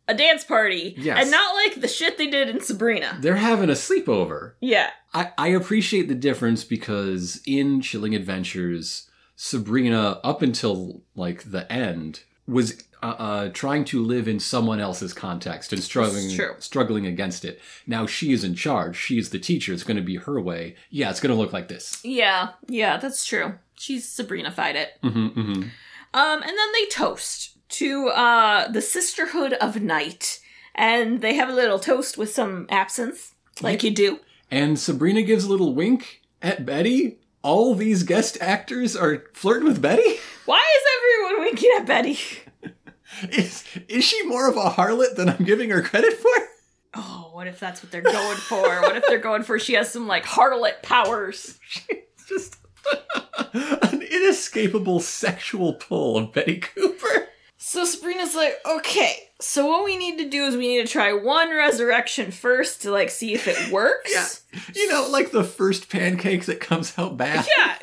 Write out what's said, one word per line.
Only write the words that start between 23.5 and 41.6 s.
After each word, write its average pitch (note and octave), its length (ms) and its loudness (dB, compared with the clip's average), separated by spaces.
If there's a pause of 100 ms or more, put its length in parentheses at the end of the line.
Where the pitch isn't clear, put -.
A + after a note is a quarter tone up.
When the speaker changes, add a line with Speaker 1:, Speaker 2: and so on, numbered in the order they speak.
Speaker 1:
She's B3+ 300 -10
Sabrina-fied D#3 680 -6
it. D3 140 -4 (140)
Speaker 2:
Mm-hmm, A2+ 220 0 (140)
mm-hmm. G2+ 220 -4 (520)
Speaker 1:
Um, D#4 280 2
and F#4 160 -6
then G#4+ 160 0
they A4 120 2
toast - 640 -6 (160)
to, C#4 400 -2
uh, A3+ 640 4
the - 120 0
Sisterhood D#4+ 720 -2
of G#3+ 260 -2
Night. D#3+ 600 -2 (340)
And A3+ 460 2
they A3 140 0
have B3+ 140 2
a C4 60 -4
little A#3 240 4
toast C4 400 0
with G#3+ 140 -4
some F#3+ 380 -4
absinthe, G3+ 640 -4 (280)
like G#3 200 0
Speaker 2:
Yeah. A3 80 2
Speaker 1:
you G3 60 -2
do. G3+ 240 2 (300)
Speaker 2:
And C#3+ 280 2
Sabrina E3+ 440 2
gives G3+ 220 2
a G3+ 60 -4
little F3+ 240 2
wink A3 480 0 (200)
at F3 240 -2
Betty. F3+ 520 0 (240)
All G#3 320 4
these G3+ 280 2
guest G3+ 380 2
actors G#3+ 560 -2
are D3+ 360 0
flirting B3 340 2
with A3+ 160 4
Betty? A#3+ 340 6 (140)
<laughs> - 160 -20
Speaker 1:
Why D#4 120 4
is C#5 280 6 (400)
everyone G#4 200 0
winking A#4 300 4